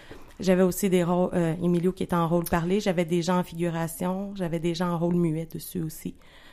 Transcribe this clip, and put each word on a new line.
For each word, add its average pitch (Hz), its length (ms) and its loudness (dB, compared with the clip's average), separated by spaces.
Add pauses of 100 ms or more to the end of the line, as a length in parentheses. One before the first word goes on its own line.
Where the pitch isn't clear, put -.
(380)
J'avais 185 240 4
aussi 185 280 2
des 180 120 4
rôles, 175 320 2
euh, 170 260 2
Emilio 175 320 2
qui - 120 -4
était 180 100 -2
en 170 140 2
rôle 170 160 2
parlé. 175 340 0
J'avais 185 260 0
des 170 180 0
gens 180 160 2
en 180 40 2
figuration. 175 960 -4
J'avais 170 240 -2
des 170 160 0
gens 180 140 0
en 170 80 0
rôle 175 180 2
muet 165 360 0
dessus 165 300 -8
aussi. 160 320 -8 (380)